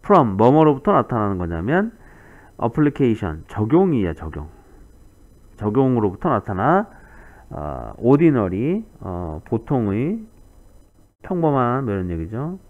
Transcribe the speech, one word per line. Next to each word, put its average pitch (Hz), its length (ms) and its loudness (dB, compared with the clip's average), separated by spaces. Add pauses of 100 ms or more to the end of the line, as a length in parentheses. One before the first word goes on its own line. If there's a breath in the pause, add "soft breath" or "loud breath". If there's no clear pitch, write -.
From, 127 340 4
뭐뭐로부터 147 560 4
나타나는 107 440 0
거냐면, 98 540 -2 (680 soft breath)
어플리케이션, 117 880 0
적용이야, 113 640 0
적용. 76 360 -12 (1080 soft breath)
적용으로부터 110 720 0
나타나, 123 600 0 (600 loud breath)
어, 65 480 -10
오디너리, 139 880 2 (160)
어, 87 440 -8
보통의, 123 800 -4 (960)
평범한, 139 640 0
뭐 104 80 -4
이런 92 160 -4
얘기죠. 110 500 -8 (100)